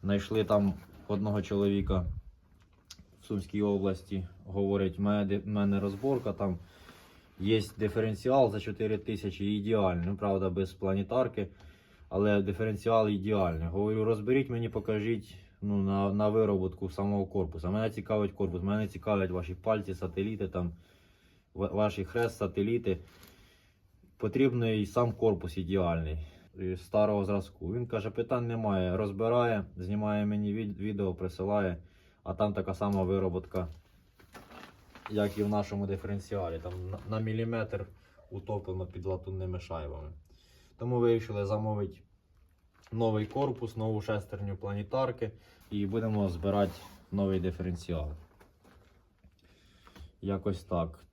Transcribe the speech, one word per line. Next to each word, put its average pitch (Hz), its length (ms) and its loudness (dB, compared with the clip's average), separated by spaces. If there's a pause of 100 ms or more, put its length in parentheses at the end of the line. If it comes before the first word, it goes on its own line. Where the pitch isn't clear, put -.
Знайшли 101 420 2
там 101 300 4 (340)
одного 104 340 0
чоловіка 98 640 2 (1160)
в - 40 -20
Сумській 104 360 -2
області, 98 680 0 (180)
говорить: 98 540 2
«В - 20 0
мене 104 240 2
ди-, 98 140 0
в 95 80 -8
мене 101 320 2
розборка, 101 540 0
там 95 260 -2 (800)
є 104 220 4 (160)
диференціал 110 760 2
за 107 80 -4
чотири 107 380 -2
тисячі, 92 480 -4
ідеальний, 101 600 2
ну, 98 100 -2
правда, 95 320 2
без 92 240 -2
планетарки, 98 760 0 (640)
але 101 320 4
диференціал 107 680 2
ідеальний». 95 580 2
Говорю: 107 360 0
«Розберіть 117 460 2
мені, 117 200 -2
покажіть, 107 680 -2 (260)
ну, 101 160 0
на, 98 360 2
на 104 160 4
вироботку 101 600 2
самого 101 360 0
корпуса. 82 440 -2
Мене 110 200 0
цікавить 104 420 0
корпус, 90 320 -2
мене 104 240 2
цікавлять 95 440 0
ваші 90 240 -4
пальці, 98 400 0
сателіти, 98 520 -4
там, 87 240 -2 (840)
ва-, 98 140 -2
ваші 101 380 0
хрест, 117 320 0
сателіти. 101 600 0 (1200)
Потрібний 113 680 2
сам 120 260 2
корпус 95 460 2
ідеальний, 85 600 2 (420)
і 92 180 -2
старого 104 480 4
зразку». 95 480 -2
Він 120 140 -4
каже: 110 220 -2
«Питань 120 380 -2
немає». 98 500 0
Розбирає, 110 680 2 (120)
знімає 104 480 0
мені 104 280 0
від-, 101 260 -4
відео, 101 360 -2
присилає, 92 600 0 (460)
а 95 100 -6
там 104 200 0
така 98 200 -2
сама 101 300 0
вироботка, 92 640 0 (1400)
як 104 260 2
і 104 60 2
в 104 60 2
нашому 101 380 -2
диференціалі. 95 720 -4
Там 90 300 -8
на, 101 100 -8 (100)
на 110 100 -2
міліметр 110 640 -2 (460)
утоплено 95 560 -6
під 90 180 -10
латунними 92 540 -4
шайбами. 76 520 -8 (640)
Тому 120 220 0
вирішили 110 460 4
замовити 104 520 -2 (920)
новий 110 340 2
корпус, 120 520 -4
нову 110 240 -2
шестерню 101 560 -4
планетарки 107 720 -2 (400)
і 101 140 0
будемо 107 440 2
збирати 98 440 2 (380)
новий 95 280 2
диференціал. 85 720 -2 (2000)
Якось 95 420 -2
так. 85 500 -4